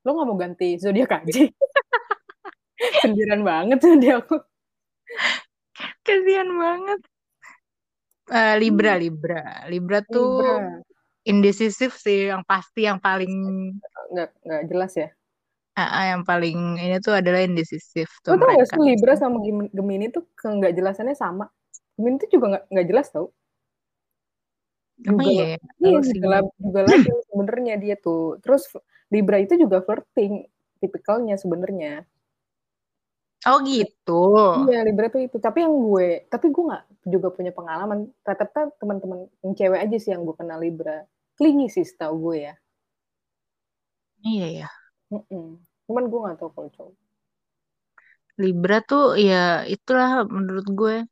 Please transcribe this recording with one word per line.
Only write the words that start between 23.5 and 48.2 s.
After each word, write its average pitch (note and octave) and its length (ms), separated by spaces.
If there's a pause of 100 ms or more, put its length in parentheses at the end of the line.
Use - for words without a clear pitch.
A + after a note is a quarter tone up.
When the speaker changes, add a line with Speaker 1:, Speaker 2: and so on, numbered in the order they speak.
Speaker 2:
Emang G#3 240
Speaker 1:
Juga - 80
Speaker 2:
iya E3+ 140
ya? D#3+ 120 (220)
Speaker 1:
iya, F#4 140
Speaker 2:
Tahu D4+ 80
sih. B3+ 120
Speaker 1:
juga F#3 180
lab-, G3 260
juga F#3+ 260
labil F4+ 320 (120)
sebenarnya A3 500
dia G3+ 200
tuh. E3 260 (180)
Terus C4+ 220 (440)
Libra G#3 320
itu F#3+ 160
juga G3+ 240
flirting G#3 540 (460)
tipikalnya G#3 560
sebenarnya. F#3+ 680 (1400)
Speaker 2:
Oh C4+ 180
gitu. G#3 580 (460)
Speaker 1:
Iya, A#3+ 160
Libra G#3+ 240
tuh C4 160
itu. B3+ 160
Tapi D#4 240
yang D#4+ 160
gue, F#3 480
tapi C#4 240
gue F4 140
nggak A3 180 (240)
juga F3+ 240
punya F3+ 240
pengalaman. G3+ 640
Rata-rata G#3+ 560
teman-teman F#3+ 640
yang F#3+ 160
cewek F#3+ 240
aja G#3+ 160
sih G#3+ 160
yang E3+ 160
gue D#3+ 80
kenal E3 240
Libra. D#3+ 480 (320)
Clingy C#4+ 320
sih F3 160
setahu D#3+ 400
gue D3+ 240
ya. - 20 (1700)
Speaker 2:
Iya G#3 280 (120)
ya. D#3 80 (400)
Speaker 1:
Mm-mm. F3 480 (320)
Cuman B3 180
gue A#3 160
nggak F3 160
tahu E3 140
kalau D3+ 180
cowok. D3 240 (1400)